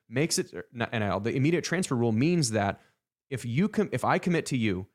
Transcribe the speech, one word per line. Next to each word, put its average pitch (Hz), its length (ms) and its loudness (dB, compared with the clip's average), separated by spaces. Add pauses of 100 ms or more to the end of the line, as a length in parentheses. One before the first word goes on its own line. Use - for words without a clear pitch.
makes 139 300 -2
it, - 160 -6
er, 90 180 -10
not 117 220 -4
N 110 80 0
I 101 60 0
L, 95 120 0
the 113 140 -2
immediate 147 300 2
transfer 165 320 -2
rule 117 160 2
means 139 400 2
that 101 280 0 (480)
if 131 160 -8
you 135 240 2
com-, 208 240 0
if - 120 -2
I 135 140 4
commit 170 280 0
to 143 100 -2
you 98 380 0